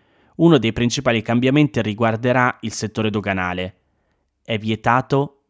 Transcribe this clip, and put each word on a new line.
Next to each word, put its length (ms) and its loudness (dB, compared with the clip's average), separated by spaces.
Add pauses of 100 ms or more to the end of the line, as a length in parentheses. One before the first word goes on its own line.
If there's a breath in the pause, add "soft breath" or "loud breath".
(360 soft breath)
Uno 220 6
dei 160 0
principali 480 0
cambiamenti 600 2
riguarderà 800 0
il 120 -8
settore 360 -4
doganale. 680 -4 (680)
"È 140 -4
vietato 920 -2